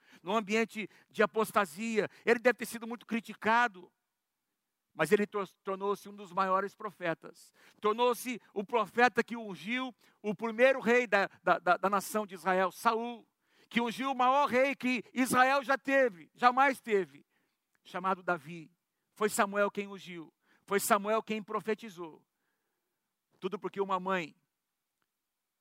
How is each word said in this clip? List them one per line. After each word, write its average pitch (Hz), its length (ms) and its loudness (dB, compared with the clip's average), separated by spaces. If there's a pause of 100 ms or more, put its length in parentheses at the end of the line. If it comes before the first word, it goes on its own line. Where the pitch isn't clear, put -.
(200)
num 185 140 -4
ambiente 214 520 -2 (220)
de - 140 0
apostasia. 208 840 0 (140)
Ele 233 140 2
deve 247 220 2
ter 233 80 -8
sido 233 180 -12
muito 233 200 -12
criticado, 214 880 -2 (1000)
mas 156 180 0
ele 208 140 4
tor-, 196 240 -6 (140)
tornou-se 196 460 -6
um 202 60 -18
dos 208 160 -18
maiores 190 440 0
profetas. - 760 -8 (300)
Tornou-se 233 580 0 (140)
o 202 100 -4
profeta 226 600 2
que 233 120 -8
ungiu 226 600 -8 (260)
o 208 140 -2
primeiro 240 440 2
rei 240 280 2
da, 196 200 2 (160)
da, 180 140 4
da, 180 200 2
da 185 120 0
nação 208 360 -2
de 185 100 -16
Israel, 185 360 0
Saul, 233 560 -2 (420)
que 233 120 0
ungiu 240 300 -4
o 254 40 -4
maior 262 320 4
rei 254 280 2
que 247 280 -4 (100)
Israel 254 500 2
já 262 140 0
teve, 247 560 0
jamais 247 460 4
teve, 180 460 -2 (580)
chamado 190 400 -4
Davi. 165 480 -6 (420)
Foi 214 160 0
Samuel 202 400 2
quem 202 180 -8
ungiu, 175 460 -16 (300)
foi 196 160 0
Samuel 214 420 2
quem 220 220 -6
profetizou. 190 840 -8 (1120)
Tudo 190 200 -8
porque 185 220 -8
uma 190 180 -2
mãe 180 360 -4 (1300)